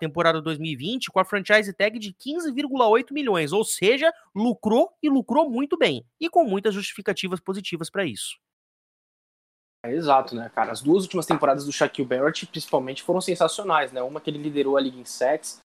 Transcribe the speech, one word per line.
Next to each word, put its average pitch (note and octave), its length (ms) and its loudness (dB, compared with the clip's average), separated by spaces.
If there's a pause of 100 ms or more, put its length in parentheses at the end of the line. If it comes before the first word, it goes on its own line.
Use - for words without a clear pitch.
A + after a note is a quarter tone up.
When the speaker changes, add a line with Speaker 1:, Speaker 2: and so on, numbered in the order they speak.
Speaker 1:
temporada D#3+ 420 0
dois D#3 160 -4
mil D#3+ 140 -6
e C3+ 40 -6
vinte G#3 320 -6
com F#3+ 120 0
a F#3 40 4
franchise G#3 480 0
tag A3 240 -2
de G#3 160 -10
quinze D#4 380 -6
vírgula B3+ 380 2
oito B3+ 260 4
milhões, F#3 380 0
ou G#3+ 100 2
seja, C4+ 500 2 (220)
lucrou A3+ 560 2 (100)
e D4+ 80 2
lucrou C#4 400 2
muito C#4 280 -2
bem, D3 280 2 (160)
e D#4+ 80 -2
com E4+ 160 4
muitas G3 300 0
justificativas F#3+ 640 -4
positivas F#3 500 -6
pra G3 160 -4
isso. - 320 -8 (1500)
Speaker 2:
É, A#2+ 80 -8
exato, D3 420 2
né, A#2 200 -8
cara? A2+ 180 -2
As A2 80 -8
duas F3 240 4
últimas E3+ 220 -4
temporadas C#3+ 380 2
do C#3+ 80 -6
Shaquille C#3 360 -2
Barrett, C#3 380 -2
principalmente, C3+ 560 -4
foram F3+ 180 0
sensacionais, E3+ 720 0
né? B2+ 100 -6
Uma D3 180 -8
que - 80 -10
ele D3 100 -4
liderou C#3+ 380 0
a C3+ 40 4
liga B2+ 180 -4
em A#2+ 60 -18
sacks. - 540 -2 (140)